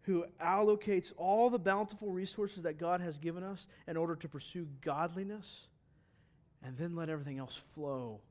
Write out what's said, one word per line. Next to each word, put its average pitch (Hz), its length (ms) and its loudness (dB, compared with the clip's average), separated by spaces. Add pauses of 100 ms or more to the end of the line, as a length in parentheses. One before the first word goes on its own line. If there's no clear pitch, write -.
who 170 240 2 (120)
allocates 202 760 4
all 208 320 6
the 240 100 4
bountiful 202 540 2
resources 190 520 -2
that 156 140 0
God 175 220 2
has 165 180 -4
given 165 240 -4
us 190 240 -8 (220)
in 165 80 -2
order 165 200 2
to 160 120 -10
pursue 156 400 -8 (140)
godliness, 175 880 -4 (920)
and 127 140 -10
then 170 180 -4
let 165 140 -2
everything 143 300 -4
else 131 180 -8 (180)
flow 131 460 -4 (100)